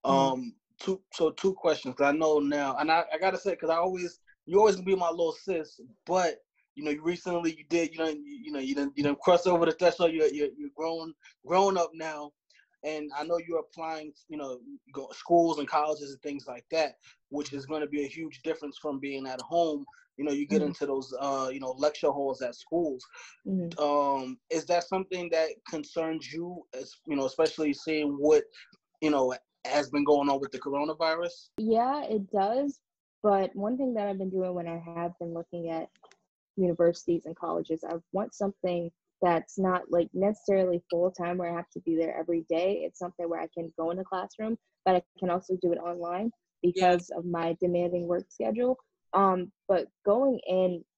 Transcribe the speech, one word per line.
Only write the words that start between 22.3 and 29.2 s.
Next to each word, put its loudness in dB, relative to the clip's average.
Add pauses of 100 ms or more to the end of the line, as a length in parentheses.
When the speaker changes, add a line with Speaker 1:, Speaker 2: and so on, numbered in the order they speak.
Speaker 2:
at -6
schools. -4 (420)
Speaker 1:
Mm-hmm. -2
Speaker 2:
Um, 0 (120)
is -2
that 2
something -4
that 2 (180)
concerns -6
you, -10
as, -12 (140)
you -2
know, 0
especially 0
seeing -2
what, 6 (580)
you 2
know, 2 (320)